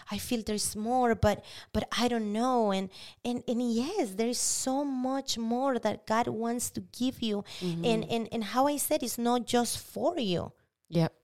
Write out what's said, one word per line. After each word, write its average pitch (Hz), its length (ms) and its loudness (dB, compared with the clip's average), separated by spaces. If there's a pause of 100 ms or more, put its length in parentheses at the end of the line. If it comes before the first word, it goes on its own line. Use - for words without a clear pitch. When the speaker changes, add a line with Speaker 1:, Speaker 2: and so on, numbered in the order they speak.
(100)
Speaker 1:
I 208 80 -4
feel 233 240 -2
there's 208 340 -4
more," 233 380 2
but, 208 280 2 (300)
but - 240 -2
I 240 120 4
don't 226 240 0
know. 233 400 4
And, 190 180 0 (340)
and, 247 240 -2
and 240 240 2
yes, 269 440 0
there 226 120 0
is 247 100 -2
so - 460 0
much 269 540 -2
more 240 400 0
that - 280 -2
God 233 220 2
wants 233 420 -2
to - 100 -8
give 247 420 -4
you. 208 220 0 (160)
Speaker 2:
Mm-hmm. 170 240 -2
Speaker 1:
And, 220 200 2
and, 226 280 -2
and 226 120 -2
how 233 220 2
I 294 100 2
said, 302 260 0
it's 240 160 -4
not 240 280 2
just 240 320 2
for 294 400 -2
you. 190 340 0 (380)
Speaker 2:
Yep. 165 340 2